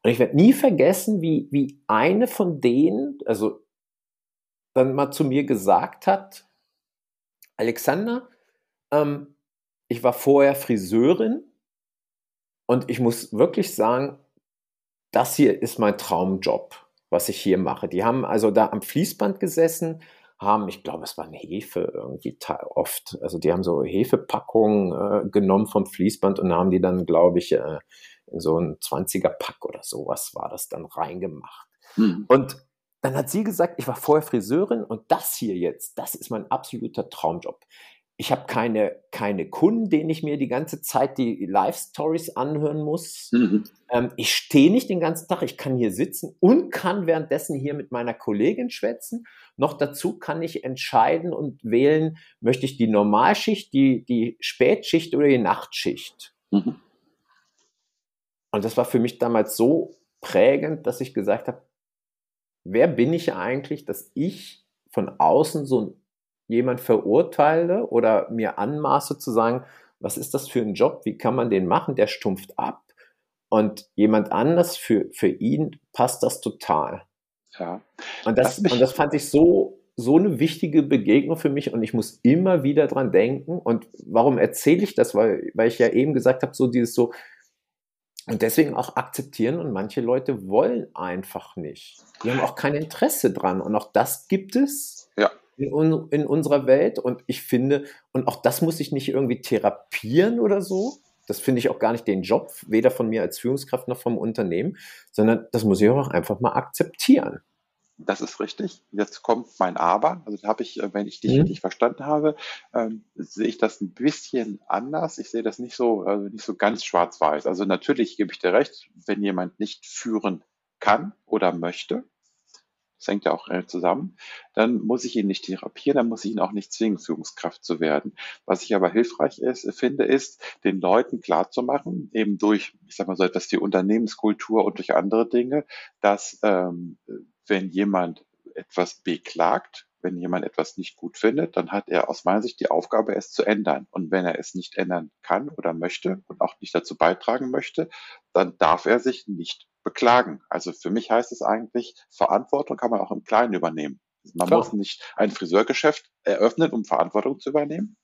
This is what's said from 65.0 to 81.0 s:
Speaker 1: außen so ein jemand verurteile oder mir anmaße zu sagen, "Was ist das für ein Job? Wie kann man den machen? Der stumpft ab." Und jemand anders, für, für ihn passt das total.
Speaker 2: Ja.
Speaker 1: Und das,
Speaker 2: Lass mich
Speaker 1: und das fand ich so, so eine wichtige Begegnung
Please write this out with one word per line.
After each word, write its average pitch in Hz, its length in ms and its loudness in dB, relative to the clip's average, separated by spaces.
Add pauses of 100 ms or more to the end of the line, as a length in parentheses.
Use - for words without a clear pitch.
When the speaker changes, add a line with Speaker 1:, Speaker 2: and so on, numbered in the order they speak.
Speaker 1:
außen 139 560 2
so 131 160 2
ein 92 180 -8 (500)
jemand 123 320 0
verurteile 165 1080 2
oder 110 440 2
mir 110 280 -4
anmaße 143 580 0
zu - 140 -8
sagen, 117 320 2 (360)
"Was - 180 -6
ist - 160 -8
das - 160 -4
für 131 100 0
ein 107 140 -2
Job? 131 320 2
Wie 107 120 -4
kann 120 180 0
man 123 140 0
den 95 180 2
machen? 131 280 0
Der 104 120 2
stumpft - 520 -6
ab." - 240 -6 (640)
Und 107 460 0
jemand 107 360 4
anders, 170 460 2
für, - 340 0
für - 160 0
ihn 143 520 -2 (140)
passt - 300 0
das 117 180 -2
total. - 640 -4 (540)
Speaker 2:
Ja. 90 240 -10 (440)
Speaker 1:
Und 113 120 2
das, 131 80 6
Speaker 2:
Lass - 160 0
mich 175 120 4
Speaker 1:
und 123 60 2
das 131 140 6
fand 147 200 0
ich 147 160 -4
so, 170 500 4 (160)
so 123 220 4
eine 175 220 2
wichtige 156 440 0
Begegnung 139 540 2